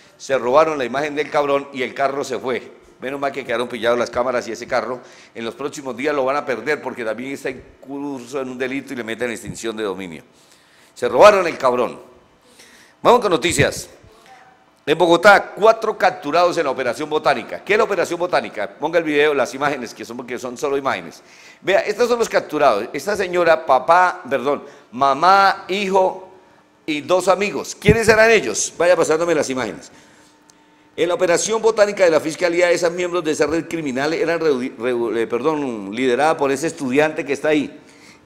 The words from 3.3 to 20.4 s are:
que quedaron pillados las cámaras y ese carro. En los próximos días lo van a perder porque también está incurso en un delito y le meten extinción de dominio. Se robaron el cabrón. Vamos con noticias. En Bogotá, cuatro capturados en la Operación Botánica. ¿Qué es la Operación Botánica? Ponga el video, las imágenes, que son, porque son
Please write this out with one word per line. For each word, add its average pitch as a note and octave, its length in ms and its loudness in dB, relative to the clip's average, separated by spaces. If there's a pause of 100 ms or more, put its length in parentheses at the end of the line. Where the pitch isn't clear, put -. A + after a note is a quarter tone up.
que C3+ 140 -10
quedaron A#2+ 240 -4
pillados A#2+ 280 0
las A2+ 120 -2
cámaras B2 400 -2
y - 20 -8
ese A2+ 160 -10
carro. B2 320 -4 (340)
En A2+ 120 -10
los A2+ 100 -8
próximos C3+ 400 -10
días D3 180 -2
lo C#3 120 0
van C3+ 100 0
a C#3+ 100 -4
perder B2 360 -4
porque A#2+ 240 -8
también A2+ 260 -8
está C#3 180 -8
incurso C3+ 920 -12
en B2+ 80 -8
un B2 80 -12
delito C3 340 -6
y C3+ 60 -10
le A#2 80 -8
meten A2+ 260 -6
extinción G#2+ 460 -10
de A2 60 -4
dominio. F#2 400 -8 (720)
Se - 140 -4
robaron F3+ 400 8
el D3+ 100 -6
cabrón. B2 400 0 (1040)
Vamos A3+ 200 6
con G3 100 0
noticias. D3 580 0 (1000)
En D#3 80 2
Bogotá, F3 580 6
cuatro A3 400 2
capturados E3+ 640 0
en E3+ 60 0
la C#3 80 0
Operación B2 360 -4
Botánica. D3 560 -2
¿Qué F#3 100 0
es G#3 40 2
la A3+ 60 4
Operación F3 360 -2
Botánica? A#2 480 -2
Ponga D#3+ 300 -2
el F3 60 2
video, D3+ 320 2
las A#2+ 180 0
imágenes, C3+ 400 -4
que G#2+ 100 -14
son, A2+ 140 -12
porque B2 220 -10
son A#2+ 180 -10